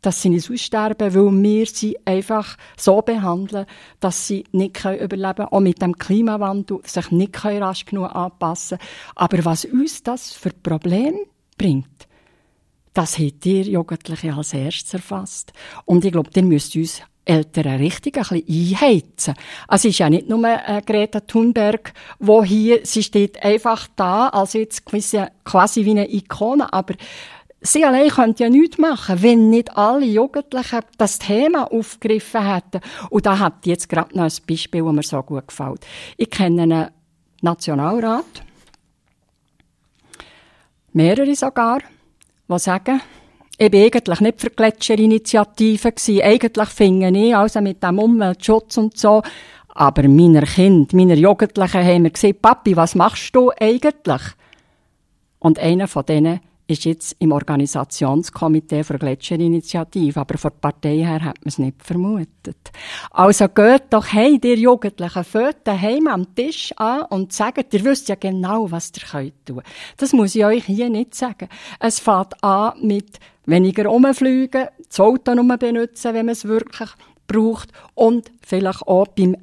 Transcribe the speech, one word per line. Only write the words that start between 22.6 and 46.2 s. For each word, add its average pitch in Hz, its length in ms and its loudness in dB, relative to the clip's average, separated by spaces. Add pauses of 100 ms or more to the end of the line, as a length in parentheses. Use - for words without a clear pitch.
sie - 180 -4
steht 202 400 -2
einfach 220 540 -2
da, 202 320 0
also 196 300 -2
jetzt 220 260 -8
quasi, 208 400 -4 (180)
quasi 208 420 0
wie 208 60 2
eine 208 180 0
Ikone, 226 640 -4
aber 185 220 -4 (680)
sie 311 240 0
allein 277 260 4
könnte 233 340 2
ja 233 60 2
nichts 311 280 4
machen, 233 440 0
wenn 226 280 6
nicht 233 260 0
alle 247 300 2
Jugendlichen 240 760 -4 (160)
das 208 200 -2
Thema 277 540 0
aufgegriffen 220 760 -4
hätten. 185 340 -4 (300)
Und 208 160 0
da 196 140 2
hat 180 260 -2
jetzt 175 220 -4
gerade - 280 -4
noch 170 80 0
ein 156 80 -2 (140)
Beispiel, 160 380 -4
das 160 80 0
mir 147 100 0
so 143 220 -6
gut 135 240 -10
gefällt. - 360 -12 (320)
Ich 226 140 -4
kenne 170 320 0
einen 165 280 0 (500)
Nationalrat, 180 840 -4 (2750)
mehrere 220 420 2
sogar, 262 460 -2 (680)
die 180 140 -2
sagen, 190 400 -2 (580)
ich 214 120 6
bin 202 140 8
eigentlich 233 360 2
nicht 220 220 0
für 226 80 -6
Gletscherinitiativen 220 1400 0
gsi. 202 280 0